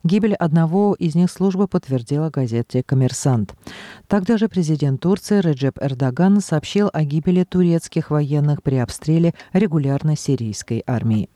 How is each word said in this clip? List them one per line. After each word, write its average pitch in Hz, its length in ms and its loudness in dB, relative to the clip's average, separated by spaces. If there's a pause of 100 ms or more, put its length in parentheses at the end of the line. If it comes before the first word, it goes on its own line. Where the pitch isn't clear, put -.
Гибель 202 300 0
одного 170 640 2
из 160 160 -2
них 180 160 4
служба 190 380 0
подтвердила 143 600 -2
газете 123 540 -2
"Коммерсант". 127 720 0 (540)
Тогда 208 280 2
же 214 120 0
президент 147 520 0
Турции 202 400 0
Реджеп 139 400 0
Эрдоган 139 600 2 (100)
сообщил 196 420 0
о 156 120 0
гибели 170 400 0
турецких 170 680 0
военных 147 540 0
при 135 120 0
обстреле 165 580 0 (180)
регулярной 151 640 0
сирийской 117 680 -4
армии. 113 520 0